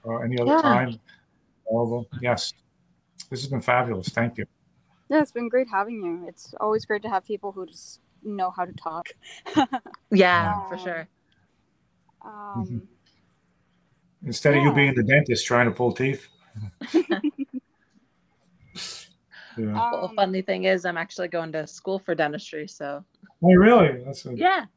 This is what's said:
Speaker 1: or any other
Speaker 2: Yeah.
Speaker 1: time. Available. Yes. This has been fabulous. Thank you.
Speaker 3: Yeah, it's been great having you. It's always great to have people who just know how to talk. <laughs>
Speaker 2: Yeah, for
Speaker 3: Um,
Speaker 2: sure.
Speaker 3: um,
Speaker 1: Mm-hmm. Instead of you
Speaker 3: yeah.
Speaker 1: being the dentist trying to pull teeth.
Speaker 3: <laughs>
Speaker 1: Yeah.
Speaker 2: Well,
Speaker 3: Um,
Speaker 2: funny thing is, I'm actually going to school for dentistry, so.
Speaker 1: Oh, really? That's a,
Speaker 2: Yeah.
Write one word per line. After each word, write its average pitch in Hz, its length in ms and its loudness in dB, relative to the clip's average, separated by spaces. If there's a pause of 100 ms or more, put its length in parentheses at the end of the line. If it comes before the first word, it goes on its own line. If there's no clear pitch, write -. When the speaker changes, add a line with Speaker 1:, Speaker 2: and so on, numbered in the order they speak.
Speaker 1:
or 117 200 -6
any 123 140 -2
other 120 140 2
Speaker 2:
Yeah. 320 100 6
Speaker 1:
time. 123 380 2 (680)
Available. 117 380 -2 (120)
Yes. 123 320 -2 (800)
This 131 100 -8
has 135 80 -8
been 131 120 -4
fabulous. 117 480 0
Thank 117 280 -2
you. 104 80 -8 (640)
Speaker 3:
Yeah, 302 140 2
it's - 80 -4
been 240 180 -6
great 247 220 0
having 208 340 -4
you. 170 220 -6
It's - 320 -20
always 214 260 0
great 208 180 -4
to 220 60 -10
have 190 160 -4
people 202 280 -8
who 190 140 -12
just - 340 -20 (240)
know 196 260 -4
how 180 140 -6
to 180 80 -10
talk. 165 340 -10 (480)
<laughs> - 560 -2
Speaker 2:
Yeah, 180 560 4
for 175 80 -10
Speaker 3:
Um, 175 100 -12
Speaker 2:
sure. 165 240 -8 (1120)
Speaker 3:
um, 214 100 -20 (240)
Speaker 1:
Mm-hmm. 117 220 -8 (1500)
Instead 143 300 2
of 139 60 2
you 143 80 4
Speaker 3:
yeah. - 40 -2
Speaker 1:
being 143 200 4
the 120 80 2
dentist 131 440 2
trying 120 200 4
to 113 60 2
pull 120 200 0
teeth. 131 340 -2 (680)
Speaker 3:
<laughs> 330 100 4 (2500)
Speaker 1:
Yeah. 110 160 -2
Speaker 2:
Well, 226 320 -2
Speaker 3:
Um, 220 100 -8
Speaker 2:
funny 190 260 2
thing 185 220 -2
is, 190 220 2
I'm 175 100 -4
actually 170 320 -6
going 165 240 -6
to 156 140 -6
school - 320 -8
for 180 160 -4
dentistry, 151 520 -4
so. 143 380 -12 (380)
Speaker 1:
Oh, 180 100 8
really? 180 500 8
That's 139 220 -14
a, 131 100 -10
Speaker 2:
Yeah. 349 300 2 (120)